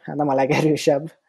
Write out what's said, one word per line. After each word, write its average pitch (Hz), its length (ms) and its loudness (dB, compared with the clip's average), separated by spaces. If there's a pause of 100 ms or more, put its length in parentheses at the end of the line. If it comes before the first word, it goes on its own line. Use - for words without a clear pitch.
hát 151 140 -12
nem 147 120 -2
a 139 60 0
legerősebb 147 800 0 (180)